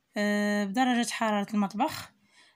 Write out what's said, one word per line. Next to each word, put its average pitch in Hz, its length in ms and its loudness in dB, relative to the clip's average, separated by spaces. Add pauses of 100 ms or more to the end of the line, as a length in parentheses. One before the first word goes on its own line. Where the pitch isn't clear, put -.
(180)
آه، 208 480 0
بدرجه 240 440 2
حراره 208 440 0
المطبخ 208 580 -2 (440)